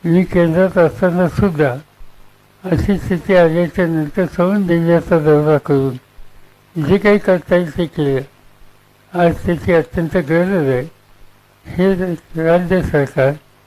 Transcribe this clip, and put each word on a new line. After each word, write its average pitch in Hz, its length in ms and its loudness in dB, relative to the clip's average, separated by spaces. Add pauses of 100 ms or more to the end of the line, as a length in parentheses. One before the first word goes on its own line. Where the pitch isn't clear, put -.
मी 170 200 4
केंद्रात 175 540 2
असताना 175 500 2
सुद्धा 151 460 0 (880)
अशी 185 340 0
स्थिती 185 380 -2
आल्याच्या 170 500 2
नंतर 160 400 -4
सौन 190 400 -2
जिल्ह्याचा 170 520 0
दौरा 151 400 2
करून 135 380 -2 (880)
जे 180 160 2
काही 202 200 2
करता 180 380 0
येईल 175 200 -2
ते 175 100 -2
केलं. 139 340 -2 (1000)
आज 170 280 0
त्याची 180 260 -2
अत्यंत 165 440 0
गरज 170 520 0
आहे. 135 340 -4 (640)
हे 180 480 0 (280)
राज्य 175 400 2
सरकार 139 500 0 (340)